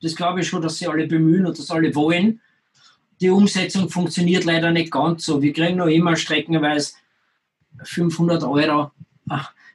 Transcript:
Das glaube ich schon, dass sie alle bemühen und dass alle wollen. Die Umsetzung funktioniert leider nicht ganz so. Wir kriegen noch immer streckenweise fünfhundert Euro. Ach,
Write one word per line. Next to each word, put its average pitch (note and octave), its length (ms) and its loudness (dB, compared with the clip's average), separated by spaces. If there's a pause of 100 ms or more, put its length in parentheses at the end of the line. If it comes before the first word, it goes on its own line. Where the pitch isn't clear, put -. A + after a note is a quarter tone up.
Das E3 120 -4
glaube F3 280 -2
ich E3 60 -2
schon, F3+ 140 -4
dass D#3+ 160 -4
sie F3+ 100 -8
alle D#3 200 -2
bemühen E3 380 4
und D#3+ 120 -4
dass - 140 -12
alle D#3+ 240 0
wollen. F3 460 0 (800)
Die F#3 80 4
Umsetzung F#3+ 600 2
funktioniert F3 560 0
leider E3 260 0
nicht E3 200 0
ganz D#3+ 340 -2
so. C#3+ 160 0
Wir C#3+ 100 2
kriegen E3+ 260 0
noch F3 100 0
immer E3 280 4
streckenweise D3+ 760 -2 (920)
fünfhundert E3+ 600 0
Euro. D3 480 0 (360)
Ach, - 240 -8 (240)